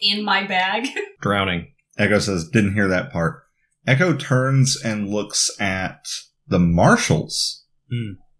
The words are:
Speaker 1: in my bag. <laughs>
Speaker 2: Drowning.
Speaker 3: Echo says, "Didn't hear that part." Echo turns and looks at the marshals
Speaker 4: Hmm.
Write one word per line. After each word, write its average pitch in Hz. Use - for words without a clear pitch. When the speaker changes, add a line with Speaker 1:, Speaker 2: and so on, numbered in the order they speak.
Speaker 1:
in 208
my 196
bag. 196
<laughs> -
Speaker 2:
Drowning. -
Speaker 3:
Echo 104
says, 90
"Didn't 104
hear 101
that 90
part." 82
Echo 143
turns 131
and 107
looks 101
at 95
the 95
marshals 87
Speaker 4:
Hmm. 117